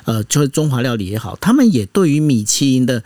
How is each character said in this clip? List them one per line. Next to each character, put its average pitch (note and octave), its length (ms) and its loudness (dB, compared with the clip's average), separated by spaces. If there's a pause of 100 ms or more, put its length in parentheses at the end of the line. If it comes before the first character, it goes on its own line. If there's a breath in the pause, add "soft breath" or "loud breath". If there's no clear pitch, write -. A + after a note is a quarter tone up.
呃， A2 180 -4
就 - 160 0
是 D3 80 0
中 D#3 220 -2
华 B2+ 100 -2
料 B2 140 -2
理 G#2 140 -6
也 G#2 100 -6
好， F#2+ 240 -10
他 A3 100 2
们 B3+ 180 4
也 A#2+ 140 0
对 F3+ 240 0
于 D3 100 2
米 C#3+ 240 2
其 C#3 280 0
林 B2+ 160 2
的 A#2+ 200 -2